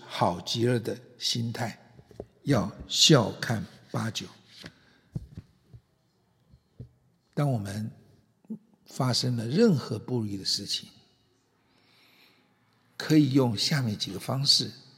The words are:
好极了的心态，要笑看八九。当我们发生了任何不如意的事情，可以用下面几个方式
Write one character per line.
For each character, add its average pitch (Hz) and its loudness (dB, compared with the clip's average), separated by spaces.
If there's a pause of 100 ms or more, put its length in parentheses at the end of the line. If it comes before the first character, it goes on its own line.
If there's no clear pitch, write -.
好 90 0
极 113 -2
了 123 2
的 110 -6 (220)
心 117 -4
态， - -8 (500)
要 107 0 (160)
笑 110 6
看 107 -4 (260)
八 110 -4
九。 95 -8 (3000)
当 147 0
我 120 0
们 104 -6 (960)
发 127 -2
生 123 0
了 110 -4
任 196 6
何 113 -2
不 123 -4
如 110 -2
意 101 -6
的 95 -10
事 - -2
情， - -6 (2000)
可 - 2
以 143 6
用 127 4
下 139 0
面 107 -2
几 - -6
个 90 -8
方 135 -4
式 - 2 (280)